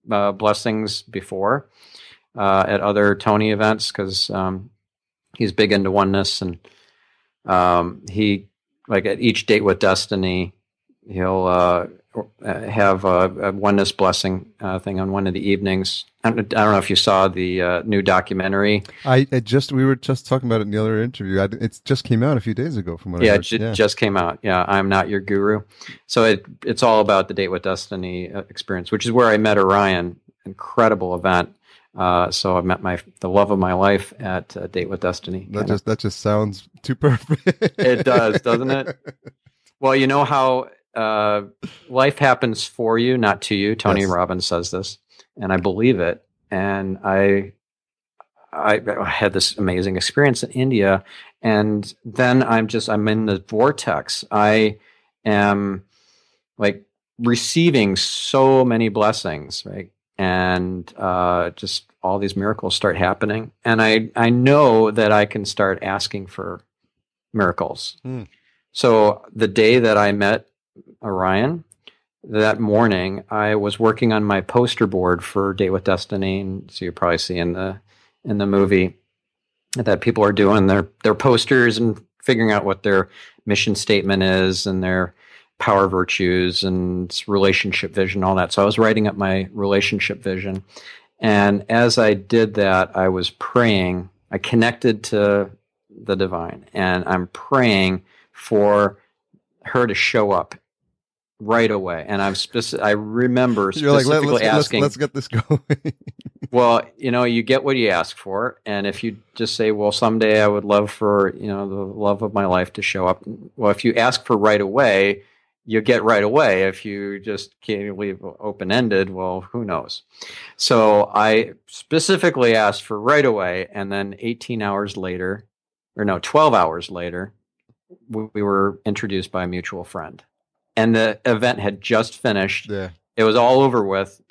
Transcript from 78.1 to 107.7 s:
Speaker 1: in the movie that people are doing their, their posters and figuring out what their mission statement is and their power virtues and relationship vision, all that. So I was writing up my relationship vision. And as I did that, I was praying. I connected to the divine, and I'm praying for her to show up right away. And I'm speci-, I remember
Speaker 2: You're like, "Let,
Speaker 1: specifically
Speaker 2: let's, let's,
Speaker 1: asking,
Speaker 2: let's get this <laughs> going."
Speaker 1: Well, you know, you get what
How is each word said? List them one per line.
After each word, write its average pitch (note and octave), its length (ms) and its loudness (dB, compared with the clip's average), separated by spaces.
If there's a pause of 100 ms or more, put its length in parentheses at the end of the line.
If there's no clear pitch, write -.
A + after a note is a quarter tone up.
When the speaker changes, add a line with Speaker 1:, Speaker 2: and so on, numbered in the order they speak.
Speaker 1:
in G#2 140 -4
the G2+ 80 0
movie G2 500 2 (800)
that A2 260 0
people A2 220 0
are G2+ 80 6
doing G2+ 360 4
their, F#2+ 200 2 (160)
their A2 120 4
posters A#2+ 600 2
and A2+ 240 -2 (200)
figuring A2+ 300 2
out G#2 140 0
what F#2+ 180 -4
their F#2+ 260 2 (360)
mission G#2 300 -2
statement G2 480 0
is F#2 420 0
and F#2+ 180 -4
their F#2 300 -2 (460)
power D3 280 4
virtues F2+ 760 0
and F2+ 640 -4
relationship G2 680 0
vision, F#2+ 300 -2
all F#2+ 120 2
that. F2+ 180 0
So G2+ 80 2
I G2 40 4
was G#2 140 0
writing A2 280 2
up G2 100 -4
my F#2+ 340 -2
relationship G2+ 720 -2
vision. F#2+ 400 -6 (560)
And G2+ 500 2
as A#2 280 2
I G#2+ 180 6
did G#2 400 0
that, F#2+ 420 2
I F#2 120 2
was F#2 200 -2
praying. F#2+ 800 0 (220)
I G#2 80 -4
connected A#2 640 0
to G2+ 460 0 (380)
the G2 260 -6
divine, F2+ 580 -6
and F#2 320 0
I'm F#2 220 -2
praying G2 760 0 (280)
for G#2 640 2 (640)
her B2 240 0
to G#2 60 -2
show G#2 380 0
up F2 240 -2 (840)
right A2+ 320 2
away. F#2 380 -4
And G2+ 120 -2
I'm G2 120 0
speci-, - 480 -6
I G#2 100 2
remember A2+ 840 0
Speaker 2:
You're C#3+ 160 2
like, C#3 140 4
"Let, D3+ 180 2
Speaker 1:
specifically D3 80 0
Speaker 2:
let's, A2 120 2
let's, A2 220 2
Speaker 1:
asking, A2 160 -2
Speaker 2:
let's A2 160 0
get C#3+ 160 -6
this C3+ 140 -8
<laughs> - 20 -20
going." B2+ 320 -2 (920)
Speaker 1:
Well, A#2+ 300 4 (160)
you B2+ 140 -4
know, B2 120 2
you A#2 180 0
get C3 220 0
what C3+ 140 0